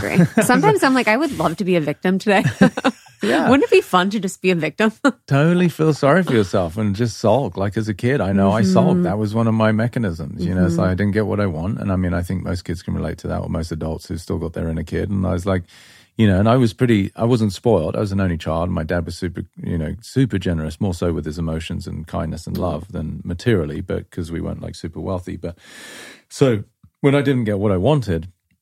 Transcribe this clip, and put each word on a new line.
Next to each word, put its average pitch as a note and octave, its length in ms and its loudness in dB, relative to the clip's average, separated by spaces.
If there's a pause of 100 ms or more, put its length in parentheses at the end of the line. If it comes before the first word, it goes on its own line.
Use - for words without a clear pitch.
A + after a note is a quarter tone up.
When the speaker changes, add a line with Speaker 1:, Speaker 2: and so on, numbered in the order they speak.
(140)
Speaker 1:
agree. F3 200 6
Speaker 2:
<laughs> A3+ 100 4
Speaker 1:
Sometimes E4 400 4
I'm C4 100 4
like, A#3+ 140 2
"I G#3+ 80 4
would C#4 200 -2
love E3 200 -2
to G3+ 80 -4
be F3+ 100 2
a F3 60 4
victim F3 400 -2
today." G3 240 4 (160)
<laughs> - 120 4 (480)
Speaker 2:
Yeah. A#3 300 2
Speaker 1:
Wouldn't C#4 140 6
it A#4 80 0
be F#4+ 80 6
fun F#3 300 2
to G#3+ 100 -4
just F#3 200 -6
be F#3 120 2
a - 20 2
victim? E3+ 380 0 (180)
<laughs> - 160 -12
Speaker 2:
Totally E3+ 420 4
feel D#3 240 2
sorry D3 300 4
for D#3 120 0
yourself F#2 420 0
and G#2+ 180 0
just A2+ 240 -2
sulk. B2 380 2
Like, F#2+ 200 -2
as A2 120 -2
a G#2+ 60 -4
kid, B2 260 0
I F#2+ 100 -2
know G2 220 4
I A2 100 2
sulked. - 360 4
Speaker 1:
Mm-hmm. F3 40 0
Speaker 2:
That G#2+ 160 -2
was G#2+ 160 -2
one A2+ 140 2
of A2 60 2
my A2 180 2
mechanisms, G#2+ 720 -4
you F2+ 80 0
know, F2+ 120 4
it's E2+ 80 2
Speaker 1:
Mm-hmm. E3+ 80 0
Speaker 2:
like, F#2 80 2
I F2+ 40 0
didn't G2 200 0
get G#2+ 120 2
what G2+ 140 -2
I G#2 60 0
want. E2+ 340 -4
And G2+ 100 -4
I F#2 60 0
mean, F2+ 180 0
I F2 80 -2
think F2 220 -4
most F2 180 -4
kids E2+ 180 -8
can - 140 -6
relate E2 240 -4
to - 80 -12
that, E2+ 140 -4
or F2 80 -8
most E2 240 -4
adults D#2+ 340 -6
who've E2+ 140 -6
still F2 180 -4
got D#2+ 140 -4
their E2+ 160 -4
inner D#2+ 160 -4
kid. F2+ 260 -4
And F#2+ 160 0
I F2+ 60 -2
was F2 140 -4
like, F#2+ 180 0 (520)
you A2 120 4
know, F#2 100 4
and G#2 100 4
I A#2 100 6
was A#2 140 2
pretty, A2 440 2
I - 80 0
wasn't A2+ 280 2
spoiled. F#2+ 440 2
I - 40 -2
was G2+ 120 -2
an F#2+ 80 0
only F2+ 180 0
child. E2 320 -2
My E2 140 -2
dad E2+ 200 -2
was D#2+ 140 -10
super, F2 240 -6 (220)
you F2+ 120 -4
know, D#2+ 240 -4
super A2+ 380 -2
generous, D#2+ 420 -4
more F#2+ 140 0
so F2 180 0
with D#2 140 -4
his D#2 140 -8
emotions E2 480 -6
and E2+ 180 -10
kindness E2 400 -6
and F2 100 -6
love F2 360 -6
than D#2+ 320 -8
materially, F2 560 -2
but F2 320 -8
'cause E2 180 -8
we E2 100 -6
weren't, E2 220 -8
like, E2 140 -12
super E2 240 -10
wealthy. F2+ 360 -6
But E2+ 220 -12 (680)
so A#2 340 0 (380)
when C#3 160 4
I C#3+ 60 2
didn't B2+ 220 0
get G#2 140 0
what G2+ 140 2
I F#2 60 2
wanted, F#2+ 500 0 (320)